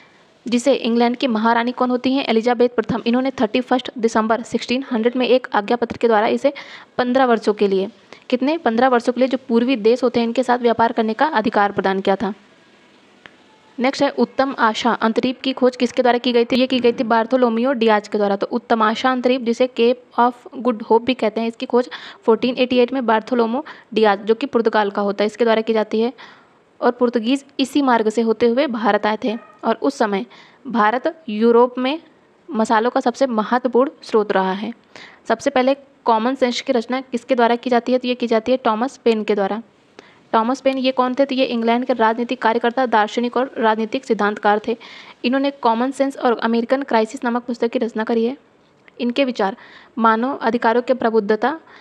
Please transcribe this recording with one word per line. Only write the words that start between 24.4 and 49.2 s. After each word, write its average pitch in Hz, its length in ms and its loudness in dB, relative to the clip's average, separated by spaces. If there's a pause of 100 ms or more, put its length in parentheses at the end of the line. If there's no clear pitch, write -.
पुर्तगाल 220 440 0
का 208 120 -4
होता 202 220 -2
है, - 20 0
इसके 214 180 -2
द्वारा 226 160 2
की 226 120 -2
जाती 214 280 0
है। 240 120 0 (680)
और 240 100 2
पुर्तगीज 247 540 0 (160)
इसी 277 220 0
मार्ग 226 260 2
से 233 140 0
होते 226 240 0
हुए 247 200 2
भारत 214 400 0
आए 214 180 -2
थे 233 140 -4 (260)
और 226 100 0
उस - 200 -4
समय 208 320 -2 (400)
भारत 233 600 -2
यूरोप 233 500 4
में 269 220 -4 (500)
मसालों 226 400 0
का 269 100 0
सबसे 254 260 0
महत्वपूर्ण 240 640 0 (120)
स्रोत 208 300 0
रहा 190 200 0
है। 208 220 -8 (540)
सबसे 233 220 -2
पहले 262 240 2 (300)
कॉमन 233 300 0
सेंस 247 260 -2
की 269 120 -2
रचना 247 280 -4
किसके 262 340 -4
द्वारा 233 220 4
की 240 140 -6
जाती 240 220 0
है? 254 60 2
तो 247 100 -8
ये 247 60 0
की 240 120 -4
जाती 226 260 0
है 254 140 2
थॉमस 226 300 -2
पेन 220 280 0
के 208 100 0
द्वारा। 202 280 -2 (720)
थॉमस 233 260 0
पेन 269 180 0
ये 262 140 0
कौन 254 220 0
थे? 269 100 2
तो 277 100 -2
ये 262 100 0
इंग्लैंड 233 400 0
के 262 80 0
राजनीतिक 240 500 -2
कार्यकर्ता, 233 440 0
दार्शनिक 233 500 0
और 262 220 -2
राजनीतिक 220 460 0
सिद्धांतकार 208 640 0
थे। 233 80 -2 (480)
इन्होंने 269 260 0
कॉमन 247 400 0
सेंस 269 260 -4
और 226 220 0
अमेरिकन 233 440 0
क्राइसिस 226 420 -2
नामक 233 180 -2
पुस्तक 240 260 -4
की 254 100 -2
रचना 220 260 -4
करी 226 200 -2
है। 254 120 -4 (640)
इनके 247 240 0